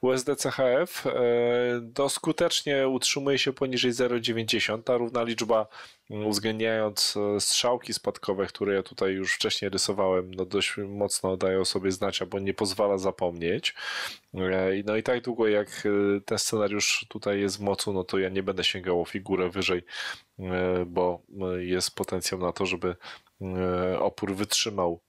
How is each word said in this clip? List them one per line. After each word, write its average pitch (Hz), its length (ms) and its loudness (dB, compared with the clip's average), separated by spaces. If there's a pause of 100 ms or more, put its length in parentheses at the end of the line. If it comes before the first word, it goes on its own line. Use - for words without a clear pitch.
U 127 100 4
S 131 120 2
D 143 120 0
C 135 160 -2
H 135 180 0
F, 143 380 0
e, 131 40 0 (800)
to 139 160 2
skutecznie 151 760 0
utrzymuje 135 520 0
się 139 140 0
poniżej 127 380 0
zero 123 280 2
dziewięćdziesiąt. 113 680 0
Ta 123 120 4
równa 120 260 0
liczba, 113 440 2 (420)
mm, 104 180 -2
uwzględniając, 110 880 0
e, 104 220 2
strzałki 120 540 0
spadkowe, 98 540 -2
które 101 280 -2
ja 95 80 0
tutaj 95 300 -2
już 95 200 -2
wcześniej - 360 -2
rysowałem, 95 640 0
no 92 120 -2
dość 95 320 0
mocno 98 600 -2
daje 95 220 2
o 92 60 2
sobie 95 260 0
znać, 95 320 -2
bo 92 160 -4
nie 98 140 -2
pozwala 101 440 2
zapomnieć. 90 760 -2 (580)
E, 95 440 0
i 101 60 -4
no 107 120 0
i 110 80 0
tak 123 180 0
długo 113 260 0
jak, 104 200 4 (180)
e, 101 360 4
ten 110 160 -2
scenariusz 104 720 0
tutaj 101 300 0
jest 98 180 2
w 101 40 -8
mocu, 101 320 0
no 95 100 0
to 98 160 0
ja 95 100 0
nie 95 140 -2
będę 95 200 -2
sięgał 90 380 2
o 82 40 0
figurę 95 440 0
wyżej, 90 340 0 (560)
e, 92 460 0
bo, 87 360 0 (200)
e, 90 220 -2
jest 90 320 0
potencjał 95 440 -4
na 90 120 0
to, 95 140 -2
żeby, 90 300 -2 (460)
e, 92 580 0
opór 98 360 0
wytrzymał 98 720 0